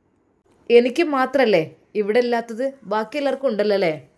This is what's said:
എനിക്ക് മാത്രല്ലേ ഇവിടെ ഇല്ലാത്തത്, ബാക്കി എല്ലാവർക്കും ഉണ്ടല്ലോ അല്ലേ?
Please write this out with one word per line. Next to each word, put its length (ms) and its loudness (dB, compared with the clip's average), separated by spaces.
എനിക്ക് 320 4
മാത്രല്ലേ 720 0
ഇവിടെ 240 0
ഇല്ലാത്തത്, 540 -4
ബാക്കി 340 -6
എല്ലാവർക്കും 300 -2
ഉണ്ടല്ലോ 260 0
അല്ലേ? 440 -2